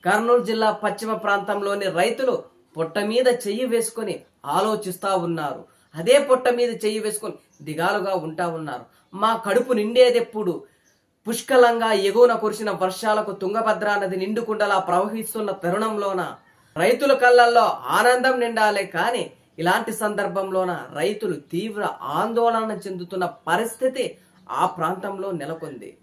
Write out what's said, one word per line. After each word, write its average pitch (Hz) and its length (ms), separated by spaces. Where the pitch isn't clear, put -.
కర్నూలు 226 400
జిల్లా 220 260
పశ్చిమ 214 440
ప్రాంతంలోని 202 720
రైతులు 208 560
పొట్ట 160 220
మీద 226 300
చెయ్యి 240 380
వేసుకొని 226 540
ఆలోచిస్తా 190 720
ఉన్నారు. 165 480
అదే 208 240
పొట్ట 254 300
మీద 240 360
చెయ్యి 214 140
వేసుకొని 208 360
దిగాలుగా 185 520
ఉంటా 165 340
ఉన్నారు. 156 360
"మా 220 220
కడుపు 233 360
నిండేదెప్పుడు? 226 920
పుష్కలంగా 233 640
ఎగువన 208 400
కురిసిన 214 380
వర్షాలకు 202 600
తుంగభద్ర 208 640
నది 190 220
నిండుకుండలా 208 600
ప్రవహిస్తున్న 214 720
తరుణంలోన 190 840
రైతుల 262 360
కళ్ళల్లో 240 720
ఆనందం 247 540
నిండాలే 214 440
కానీ, 196 460
ఇలాంటి 208 340
సందర్భంలోన 190 1000
రైతులు 185 400
తీవ్ర 202 540
ఆందోళన 220 840
చెందుతున్న 185 380
పరిస్థితి 226 920
ఆ 143 160
ప్రాంతంలో 190 640
నెలకొంది." 143 720